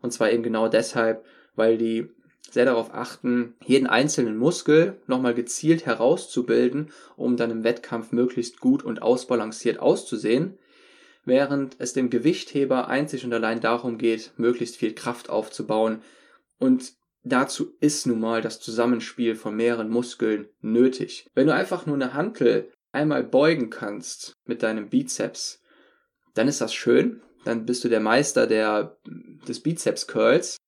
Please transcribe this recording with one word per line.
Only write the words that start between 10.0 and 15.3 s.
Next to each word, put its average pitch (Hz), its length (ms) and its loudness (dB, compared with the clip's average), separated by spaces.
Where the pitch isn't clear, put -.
während 139 560 0
es 127 140 -8
dem 127 160 0
Gewichtheber 131 760 0
einzig 139 380 -4
und 120 80 -4
allein 113 280 -2
darum 120 380 -2
geht, 113 380 -2
möglichst 117 400 0
viel 110 180 -4
Kraft - 360 -10